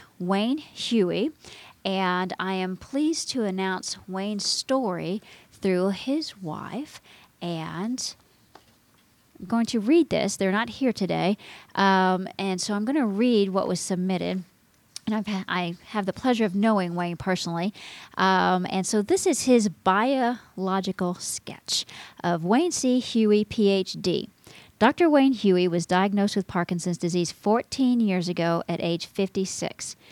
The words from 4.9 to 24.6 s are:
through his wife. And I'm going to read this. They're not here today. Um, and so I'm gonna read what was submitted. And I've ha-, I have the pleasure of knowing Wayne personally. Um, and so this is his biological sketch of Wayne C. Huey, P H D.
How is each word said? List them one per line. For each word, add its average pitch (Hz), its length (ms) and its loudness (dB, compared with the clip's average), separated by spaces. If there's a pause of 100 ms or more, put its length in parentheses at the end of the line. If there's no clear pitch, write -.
through 185 380 0
his 262 520 -4
wife. 185 600 -10 (380)
And 170 760 -6 (1200)
I'm 180 100 -16
going 233 180 2
to 226 160 -2
read 285 300 4
this. 180 260 0
They're 190 120 2
not 220 200 0
here 233 240 -2
today. 170 440 0 (380)
Um, 185 500 4 (140)
and 190 220 -2
so 208 120 -4
I'm 208 120 -2
gonna 277 200 0
read 208 440 2
what 190 180 0
was 180 140 -2
submitted. 180 640 -2 (600)
And 214 80 -2
I've 214 140 -4
ha-, 190 220 -4
I 175 260 -2 (120)
have 208 180 -4
the 190 80 -2
pleasure 233 320 2
of 180 100 -2
knowing 202 400 2
Wayne 175 220 -2
personally. 180 560 -2 (440)
Um, 185 520 4
and 190 180 -2
so 214 140 2
this 359 260 0
is 302 160 0
his 240 240 4
biological 190 1500 0
sketch - 720 -8 (380)
of 170 220 0
Wayne 277 260 4
C. 254 280 2
Huey, 214 440 4
P 208 240 2
H 190 320 0
D. - 300 -2 (500)